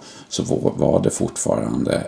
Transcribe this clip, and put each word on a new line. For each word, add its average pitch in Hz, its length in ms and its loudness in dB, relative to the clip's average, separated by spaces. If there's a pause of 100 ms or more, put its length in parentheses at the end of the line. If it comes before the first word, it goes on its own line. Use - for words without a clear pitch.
(280)
så - 140 -4
var, - 340 0
var - 260 4
det - 80 2
fortfarande - 960 -2